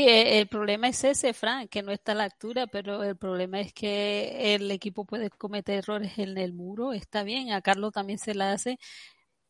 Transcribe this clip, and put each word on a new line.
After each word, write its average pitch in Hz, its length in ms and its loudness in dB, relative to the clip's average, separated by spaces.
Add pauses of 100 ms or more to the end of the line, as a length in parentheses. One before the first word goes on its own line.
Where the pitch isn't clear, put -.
eh, 220 320 8
el 208 80 4
problema 208 400 0
es - 160 -2
ese, 269 280 2
Fran, 226 360 -2
que 208 160 -6
no 202 80 -6
está 208 220 -2
a - 20 -2
la 214 80 0
altura, 226 420 -4
pero 202 380 -4
el 202 120 0
problema 185 460 -2
es 196 100 -8
que 208 840 0
el 196 160 0
equipo 196 340 -6
puede 208 240 -4
cometer 202 480 -6
errores 208 400 -4
en 190 220 -4
el 180 140 -2
muro, 202 380 -6
está 214 320 -4
bien, 240 280 -4
a 196 100 0
Carlos 196 320 2
también 196 240 -4
se 214 160 -4
la 196 200 0
hace, 247 260 -2 (720)